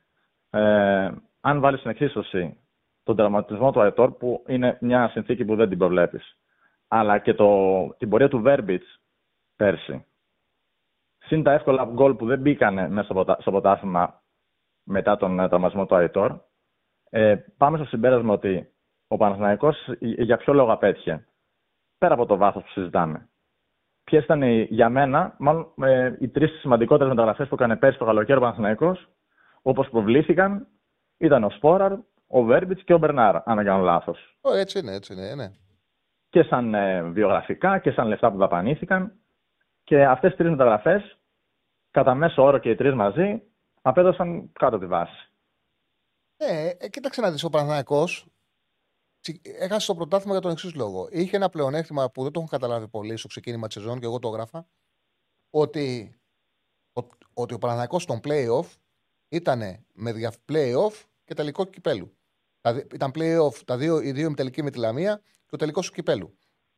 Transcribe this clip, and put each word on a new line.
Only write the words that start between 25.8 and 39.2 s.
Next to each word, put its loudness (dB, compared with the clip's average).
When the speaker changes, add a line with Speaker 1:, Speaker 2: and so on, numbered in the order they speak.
Speaker 1:
ε, 2
οι -4
τρεις -2
σημαντικότερες 2
μεταγραφές 0
που -6
έκανε 0
πέρσι 2
το -6
καλοκαίρι 2
ο 2
Παναθηναϊκός, -2
όπως 0
προβλήθηκαν, 2
ήταν 4
ο 0
Σπόραρ, 2
ο 2
Βέρμπιτς 2
και 6
ο 6
Μπερνάρ, 2
αν -2
δεν 0
κάνω 2
λάθος. -2
Speaker 2:
Ω, 0
έτσι -2
είναι, -8
έτσι -14
είναι, -12
ναι. -10
Speaker 1:
Και 4
σαν, -2
ε, 0
βιογραφικά 0
και -2
σαν -2
λεφτά 0
που -8
δαπανήθηκαν. -2